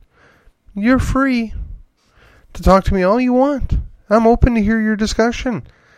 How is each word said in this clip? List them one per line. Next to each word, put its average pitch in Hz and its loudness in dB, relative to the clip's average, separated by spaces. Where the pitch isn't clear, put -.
you're 233 2
free 254 -2
to 175 -12
talk 185 4
to - -2
me 190 0
all 202 2
you 254 0
want. 262 0
I'm 220 4
open 240 2
to 220 0
hear 220 0
your 214 -2
discussion, 226 -4